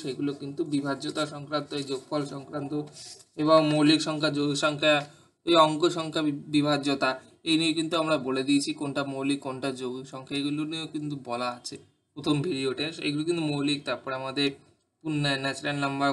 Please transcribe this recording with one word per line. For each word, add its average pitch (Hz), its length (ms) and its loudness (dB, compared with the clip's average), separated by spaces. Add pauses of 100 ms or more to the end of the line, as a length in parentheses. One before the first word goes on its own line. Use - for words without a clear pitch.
সেগুলো 143 300 -4 (100)
কিন্তু 143 200 -8 (140)
বিভাজ্যতা 143 480 -2 (100)
সংক্রান্ত, 143 360 -6 (100)
এই 135 120 -6
যোগফল 139 300 -4 (120)
সংক্রান্ত 139 380 -8 (680)
এবং 160 180 8 (140)
মৌলিক 151 340 6
সংখ্যা, 156 300 0
যৌগিক 143 280 0
সংখ্যা, 151 280 4 (560)
এই 170 60 6 (100)
অঙ্ক 156 160 0 (160)
সংখ্যা 160 300 -2
বি-, 147 180 -4 (100)
বিভাজ্যতা, 139 540 4 (400)
এই 160 100 6
নিয়ে 160 200 2
কিন্তু 160 220 -2
আমরা 156 140 2 (120)
বলে 131 200 0
দিয়েছি 143 220 4 (120)
কোনটা 143 200 -2 (120)
মৌলিক, 139 320 -2
কোনটা 131 240 -4 (100)
যৌগিক 127 340 -8
সংখ্যা, 135 260 -10
এগুলো 147 220 -2 (100)
নিয়েও 160 240 -8
কিন্তু 147 200 -6 (140)
বলা 120 280 -2
আছে - 180 -14 (380)
প্রথম 156 220 0 (100)
ভিডিওতে। 135 400 -2 (220)
এগুলো 147 220 -2
কিন্তু 170 220 0
মৌলিক, 143 360 0
তারপর 131 320 -6
আমাদের 135 300 0 (920)
ন্যাচারাল 143 420 -2
নাম্বার, 139 280 2